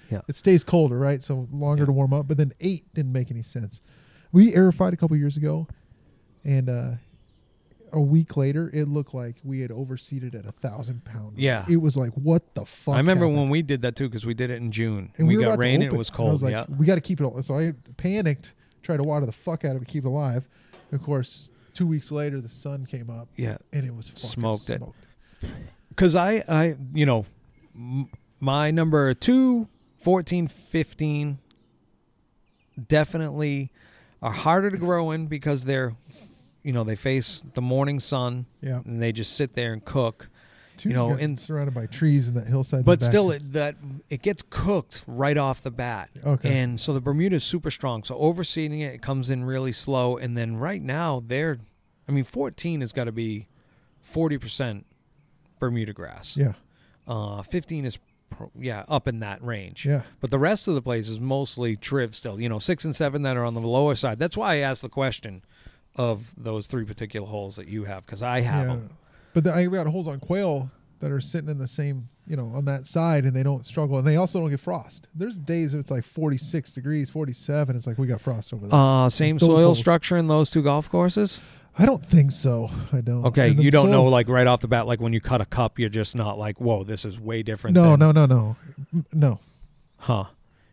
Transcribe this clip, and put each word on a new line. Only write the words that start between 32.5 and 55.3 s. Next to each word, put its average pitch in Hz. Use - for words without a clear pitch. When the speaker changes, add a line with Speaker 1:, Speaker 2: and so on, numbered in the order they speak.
Speaker 1:
definitely 151
are 113
harder 185
to 190
grow 170
in 160
because 143
they're, 131
you 139
know, 120
they 110
face 131
the 127
morning 135
sun. 123
Speaker 2:
Yeah. 131
Speaker 1:
And 117
they 117
just 110
sit 139
there 117
and 110
cook. 117
Speaker 2:
Two's -
Speaker 1:
You 120
know, 120
Speaker 2:
got 131
Speaker 1:
and 147
Speaker 2:
surrounded 143
by 113
trees 143
in 120
that 117
hillside 131
in 123
Speaker 1:
but 170
Speaker 2:
the 123
back 120
Speaker 1:
still, 196
Speaker 2:
there. 151
Speaker 1:
it, 143
that, 147
it 139
gets 202
cooked -
right 139
off 135
the 131
bat. 117
Speaker 2:
Okay. 135
Speaker 1:
And 123
so -
the 135
Bermuda 156
is 131
super 156
strong. 120
So 123
overseeding 156
it, 139
it 117
comes 135
in 127
really 131
slow. 123
And 120
then 113
right 165
now, 139
they're, 135
I 139
mean, 139
fourteen 170
has 113
gotta 120
be 110
forty 160
percent 117